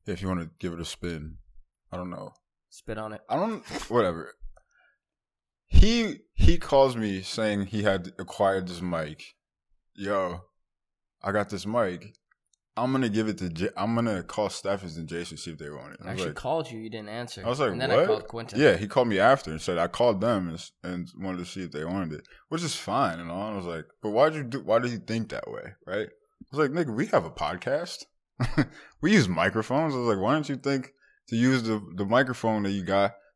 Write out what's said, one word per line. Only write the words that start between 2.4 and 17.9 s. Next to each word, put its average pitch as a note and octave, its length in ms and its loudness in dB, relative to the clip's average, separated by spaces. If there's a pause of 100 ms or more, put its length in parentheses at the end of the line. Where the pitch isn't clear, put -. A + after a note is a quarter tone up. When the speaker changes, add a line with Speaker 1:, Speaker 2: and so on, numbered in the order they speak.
Speaker 2:
Spit - 280 -12
on G#2+ 160 -8
it. A2 160 -14
Speaker 1:
I A#2 60 0
don't. G#3 280 -2 (260)
Whatever. F#2 440 0 (1400)
He, A3 460 8 (160)
he - 220 10
calls C3+ 380 4
me G2+ 260 -2
saying G#2 460 -2
he G2+ 160 -2
had F#2+ 360 0
acquired F#2+ 480 0
this F2 140 -10
mic. D#2+ 420 -6 (720)
"Yo, F#2+ 460 -2 (800)
I G2 100 -4
got G2+ 180 0
this F#2 160 -8
mic. G#2 480 -2 (640)
I'm B2+ 140 -2
gonna C3 180 2
give A2 180 0
it G2 120 -2
to F#2 100 -4
J-, E2 280 -4
I'm G#2+ 180 -2
gonna A2+ 280 0
call G2+ 260 -2
Steffens F#2+ 480 -6
and E2 100 -8
Jason, E2+ 300 -8
see E2+ 140 -12
if D#2 60 -14
they D2 120 -14
want C#2+ 240 -14
it." - 80 -20
I - 60 -16
Speaker 2:
I - 40 -8
Speaker 1:
was - 20 -
Speaker 2:
actually F#2+ 160 -4
Speaker 1:
like, D2 60 -8
Speaker 2:
called C#3+ 360 -4
you. A2+ 80 -10
You A2 100 -10
didn't G#2+ 200 -10
answer. A2+ 360 -10
Speaker 1:
I A#2 40 0
was B2+ 100 -2
like, B2 120 2
Speaker 2:
And F#2 100 -4
then C3 80 -2
Speaker 1:
"What?" C3+ 100 4